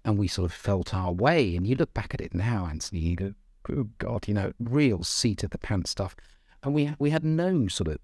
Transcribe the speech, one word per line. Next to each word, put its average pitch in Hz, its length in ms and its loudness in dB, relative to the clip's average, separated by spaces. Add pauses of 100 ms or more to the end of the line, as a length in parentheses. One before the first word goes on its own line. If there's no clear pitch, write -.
and 104 120 4
we 101 100 2
sort 92 180 -2
of 85 80 -2
felt 95 400 -2
our 90 180 0
way. 110 440 4
And 90 120 0
you 127 80 2
look - 180 0
back - 200 -4
at - 80 -4
it 85 120 -10
now, 98 320 0
Anthony, 80 360 -4
you 87 140 2
go, 98 180 -4 (360)
"Oh, 120 180 -2 (120)
God," - 280 -4
you 104 60 2
know, 98 260 0
real 117 440 2
seat - 400 -2
of 101 80 -2
the - 60 -6
pants - 340 -2
stuff. - 240 -6 (480)
And 139 100 -2
we, 147 240 2
we 147 140 2
had 156 120 0
no 160 440 2
sort 87 200 -2
of 76 160 -2